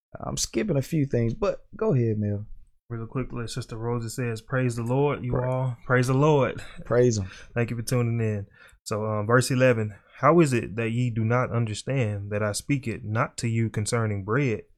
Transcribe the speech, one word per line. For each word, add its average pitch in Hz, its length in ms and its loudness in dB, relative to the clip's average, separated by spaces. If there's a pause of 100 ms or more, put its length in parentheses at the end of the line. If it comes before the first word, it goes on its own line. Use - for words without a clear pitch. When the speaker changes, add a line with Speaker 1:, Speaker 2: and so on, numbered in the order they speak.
(180)
Speaker 1:
I'm - 180 -6
skipping 208 400 -2
a 131 60 2
few 147 240 0
things, 117 280 0
but - 320 -2 (100)
go 147 180 0
ahead, 113 240 2
Mel. 104 280 -2 (440)
Speaker 2:
Really 113 160 -8
quickly, 123 400 -6
Sister 117 320 -8
Rosa 117 320 -4
says, 117 320 -4
"Praise 127 340 -2
the 120 60 -4
Lord, 131 420 0
you 123 60 -4
Speaker 1:
Pra- 127 200 0
Speaker 2:
all. 127 260 -2 (100)
Praise 127 220 4
the 131 60 2
Lord." 139 460 4 (240)
Speaker 1:
Praise 123 320 4
him. 95 140 -4 (240)
Speaker 2:
Thank 117 160 0
you 117 60 -6
for 117 60 -6
tuning 117 380 0
in. 107 260 -2 (380)
So, 107 220 -4
um, 107 200 -2
verse 123 240 4
eleven, 120 440 4 (240)
"How 160 220 6
is 143 120 6
it 107 240 -2
that 113 140 -2
ye 123 180 0
do 110 160 0
not 117 260 2
understand 107 800 -2
that 104 120 0
I 104 100 0
speak 139 340 -2
it 101 160 -6
not 110 360 -2
to 123 100 -4
you 113 220 0
concerning 107 540 -2
bread, 117 400 0 (140)